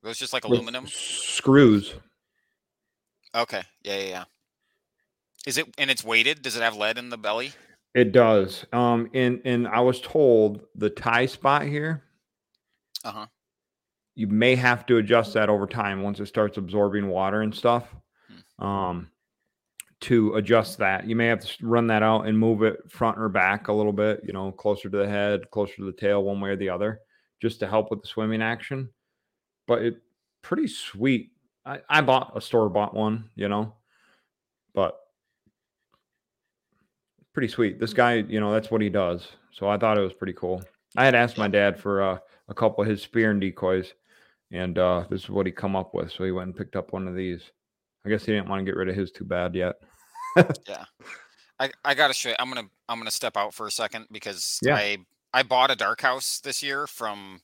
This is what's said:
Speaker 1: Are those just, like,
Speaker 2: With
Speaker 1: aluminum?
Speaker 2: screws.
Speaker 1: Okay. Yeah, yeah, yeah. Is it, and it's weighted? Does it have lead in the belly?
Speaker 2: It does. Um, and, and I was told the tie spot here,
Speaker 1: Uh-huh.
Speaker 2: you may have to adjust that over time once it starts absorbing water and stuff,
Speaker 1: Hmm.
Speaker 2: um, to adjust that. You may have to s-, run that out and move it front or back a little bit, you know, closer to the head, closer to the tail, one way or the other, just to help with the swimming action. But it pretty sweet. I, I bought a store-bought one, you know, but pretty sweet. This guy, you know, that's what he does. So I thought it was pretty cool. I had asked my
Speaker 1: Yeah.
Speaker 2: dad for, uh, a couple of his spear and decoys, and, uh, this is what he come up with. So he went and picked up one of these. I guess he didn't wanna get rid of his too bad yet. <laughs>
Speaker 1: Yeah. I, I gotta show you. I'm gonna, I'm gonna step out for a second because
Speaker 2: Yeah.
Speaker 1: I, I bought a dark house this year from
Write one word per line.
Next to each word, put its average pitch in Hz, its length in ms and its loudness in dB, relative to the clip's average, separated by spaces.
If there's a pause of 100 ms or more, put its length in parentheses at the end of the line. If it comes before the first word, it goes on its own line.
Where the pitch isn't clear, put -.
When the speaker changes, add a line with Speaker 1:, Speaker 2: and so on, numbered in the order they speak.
Speaker 1:
Are 107 40 -10
those 113 100 -10
just, 135 140 -8
like, 127 120 -2
Speaker 2:
With 127 140 2
Speaker 1:
aluminum? 120 300 -8
Speaker 2:
screws. - 1040 4 (1400)
Speaker 1:
Okay. 117 280 -2 (220)
Yeah, 101 140 -6
yeah, 98 100 -4
yeah. 90 160 -10 (1200)
Is 135 120 -4
it, 156 80 -2 (120)
and 139 140 0
it's 120 120 0
weighted? 117 380 2
Does 123 140 -6
it 117 60 0
have 113 140 2
lead 107 220 -2
in 123 100 -14
the 120 80 -10
belly? 110 360 -4 (420)
Speaker 2:
It 120 160 4
does. 110 640 4
Um, 120 420 2
and, 123 300 0
and 120 240 0
I 107 120 0
was 123 200 2
told 113 640 4 (120)
the 104 160 0
tie 120 360 2
spot 143 360 0
here, 147 400 -4 (1040)
Speaker 1:
Uh-huh. 107 220 -12 (920)
Speaker 2:
you 110 100 -4
may 117 300 4
have 123 300 2
to 123 120 6
adjust 104 360 2
that 107 140 2
over 101 200 2
time 98 340 -4
once 101 160 -4
it 104 80 -8
starts 104 320 -2
absorbing 101 500 0
water 95 340 0
and 107 120 -4
stuff, 120 400 0 (640)
Speaker 1:
Hmm. 98 80 -8
Speaker 2:
um, 92 440 -4 (920)
to 107 340 2
adjust 110 440 2
that. 95 280 0
You 113 100 -4
may 117 120 2
have 113 120 2
to - 80 -14
s-, - 140 -14
run 117 240 2
that 110 160 2
out 110 240 4
and 107 100 2
move 110 280 4
it - 260 -2
front 110 280 -2
or 110 100 -2
back 98 400 0
a 107 40 0
little 104 200 2
bit, 104 320 0
you 98 80 -8
know, 95 180 -6
closer 101 400 -4
to 101 60 -4
the 101 120 0
head, 101 440 -2
closer 101 240 -4
to 98 80 -12
the 95 80 -8
tail, 101 320 0
one 98 160 -2
way 98 100 -4
or 98 60 -2
the 95 140 -4
other, 104 300 -4 (400)
just 113 200 -4
to 98 80 -4
help 107 240 2
with 104 100 -8
the - 60 -20
swimming 110 340 -4
action. 117 460 -6 (800)
But 117 140 2
it 117 200 -2 (400)
pretty 294 240 -2
sweet. 123 640 -2 (340)
I, 139 140 -10 (100)
I 151 120 6
bought 131 360 2
a 107 40 -6
store-bought 104 540 2
one, 110 420 -2
you 101 120 -4
know, 107 260 -2 (1000)
but 95 240 0 (2250)
pretty 127 160 -2
sweet. 107 320 -2
This 110 140 -4
guy, 120 200 4
you 110 260 -2
know, 104 120 0
that's 107 180 -2
what 110 120 0
he 104 60 0
does. 90 380 -2 (260)
So 98 160 -4
I 104 100 2
thought 107 200 4
it 101 40 2
was 92 100 -2
pretty 95 220 -8
cool. 90 280 -6 (340)
I 127 80 4
had 131 100 6
asked 120 240 2
my 107 80 0
Speaker 1:
Yeah. 101 40 0 (200)
Speaker 2:
dad 98 100 -10
for, 98 220 -2
uh, 92 160 0 (300)
a 104 60 -12
couple 107 280 2
of 107 80 0
his 101 120 -2
spear 110 280 2
and 101 100 2
decoys, 92 540 -2 (560)
and, 90 280 -6
uh, 90 300 2
this 95 160 -6
is - 60 -14
what 98 160 -2
he 87 60 -4
come 98 240 -4
up 92 180 -6
with. 82 180 -6
So 92 120 -6
he 95 80 -2
went 92 160 -6
and 90 80 -12
picked - 200 -10
up 90 160 -8
one 95 160 -6
of 90 60 -8
these. 90 360 -8 (540)
I 101 40 -8
guess 110 180 0
he 110 60 0
didn't 98 160 -2
wanna 98 160 -2
get 95 120 -4
rid 92 120 -2
of 92 80 -4
his 95 160 -4
too - 120 -12
bad 90 300 -2
yet. 90 220 -2 (600)
<laughs> - 300 -6
Speaker 1:
Yeah. - 180 -16 (760)
I, 135 100 -6 (140)
I 143 100 0
gotta 139 200 2
show - 160 -6
you. 110 80 -2
I'm 127 100 -4
gonna, 117 200 -10 (200)
I'm 117 100 -6
gonna 113 120 -10
step - 260 -6
out 101 180 -4
for 110 120 -12
a 101 40 -10
second 113 400 -6
because 101 520 -8
Speaker 2:
Yeah. 139 140 2
Speaker 1:
I, 104 220 -2 (340)
I 131 100 4
bought 127 280 4
a 123 60 0
dark 107 240 -2
house - 400 -2
this 139 220 -8
year 139 240 -6
from 101 580 -10